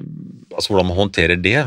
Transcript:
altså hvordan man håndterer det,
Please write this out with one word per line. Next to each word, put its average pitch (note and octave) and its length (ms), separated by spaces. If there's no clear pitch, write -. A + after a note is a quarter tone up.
altså - 200
hvordan F#2 160
man F2 100
håndterer F2+ 420
det, F#2+ 160